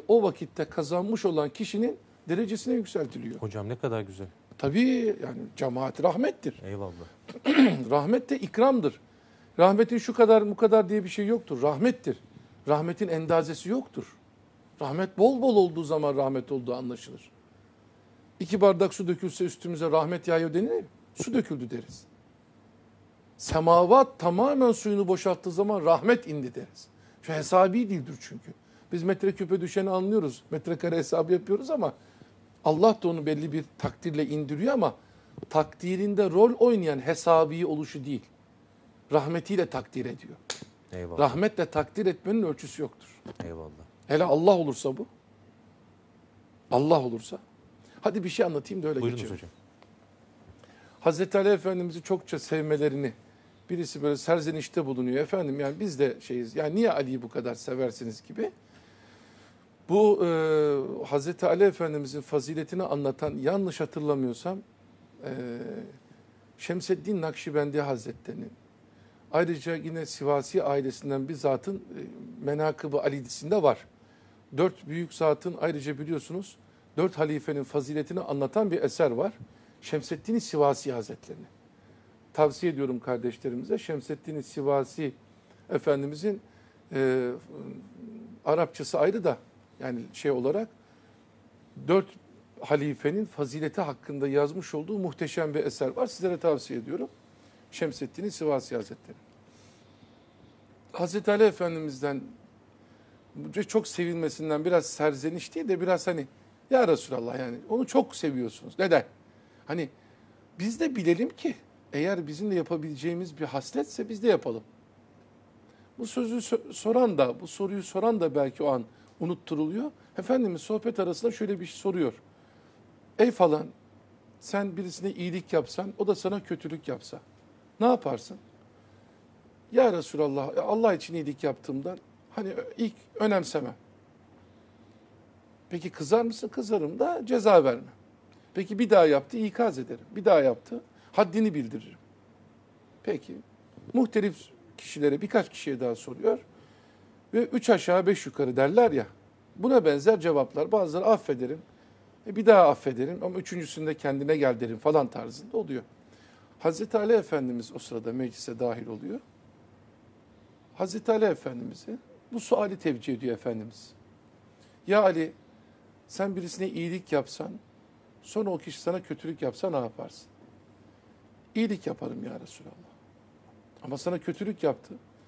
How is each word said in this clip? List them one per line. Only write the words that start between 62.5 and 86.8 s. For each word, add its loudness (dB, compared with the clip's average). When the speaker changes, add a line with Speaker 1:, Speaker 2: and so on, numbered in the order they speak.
Speaker 1:
anlatan, -2
yanlış -2
hatırlamıyorsam, -2
e, -10
Şemseddin -4
Nakşibendi -2
Hazretleri'nin, -8
ayrıca 0
yine -8
Sivasi 0
ailesinden -2
bir -8
zatın, -2
e, -10
Menakıb-ı -2
Ali'sinde -2
var. 4
Dört 0
büyük -6
zatın 0
ayrıca -4
biliyorsunuz -8
dört 0
halifenin -2
faziletini -4
anlatan -2
bir -2
eser 2
var. -2
Şemseddin -4
Sivasi 0
Hazretleri'ni. -10
Tavsiye 2
ediyorum -2
kardeşlerimize. -4
Şemseddin -8
Sivasi -2
Efendimizin, -2